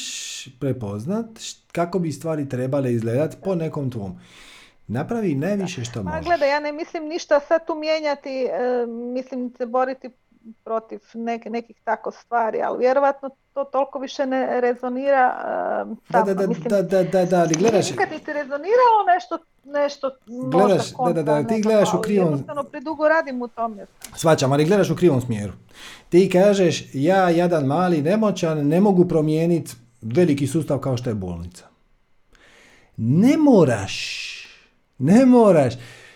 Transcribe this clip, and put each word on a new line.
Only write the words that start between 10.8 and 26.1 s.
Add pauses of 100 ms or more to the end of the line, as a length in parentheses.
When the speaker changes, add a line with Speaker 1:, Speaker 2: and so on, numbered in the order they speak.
Speaker 2:
neke-,
nekih
tako
stvari,
ali
vjerovatno (240)
to
toliko
više
ne
rezonira,
e, (420)
Speaker 1:
Da, (140)
Speaker 2:
tamo,
Speaker 1:
da,
da,
Speaker 2:
mislim,
Speaker 1:
da,
da,
da,
da,
ali
gledaš
Speaker 2:
nikad
niti
rezoniralo (100)
nešto, (280)
nešto (160)
možda (180)
Speaker 1:
Gledaš,
da,
da,
da,
Speaker 2:
kontra
Speaker 1:
ti
Speaker 2:
nekako,
Speaker 1:
gledaš
u
Speaker 2:
ali
Speaker 1:
krivom
Speaker 2:
jednostavno
predugo
radim
u
tome. (280)
Speaker 1:
Shvaćam,
ali
gledaš
u
krivom
smjeru. (560)
Ti